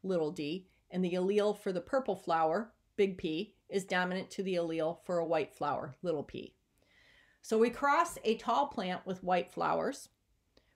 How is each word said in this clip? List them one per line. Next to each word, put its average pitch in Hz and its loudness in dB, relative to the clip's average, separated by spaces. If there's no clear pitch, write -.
little 170 0
d, 160 -6
and 185 0
the 170 0
allele 202 2
for 196 -4
the 180 -2
purple 254 -2
flower, 165 2
big 196 2
P, 165 -4
is 190 -2
dominant 185 -2
to 202 -4
the 185 -2
allele 165 0
for 180 -2
a 165 0
white 160 0
flower, 143 -4
little 156 -2
p. - -14
So - 0
we 233 6
cross 285 2
a 226 2
tall 247 0
plant 185 -4
with 185 -8
white 180 2
flowers, 165 -2